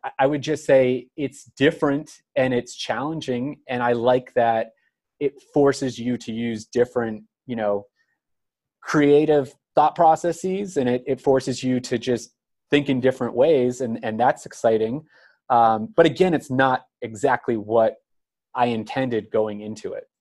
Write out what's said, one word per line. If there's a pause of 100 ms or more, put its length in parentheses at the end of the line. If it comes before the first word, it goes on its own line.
I, (100)
I
would
just
say
it's
different (240)
and
it's
challenging.
And
I
like
that (500)
it (100)
forces
you
to
use
different, (200)
you
know, (960)
creative (200)
thought
processes,
and
it,
it
forces
you
to
just (360)
think
in
different
ways.
And,
and
that's
exciting. (440)
Um,
but
again,
it's
not (160)
exactly
what (580)
I
intended
going
into
it. (160)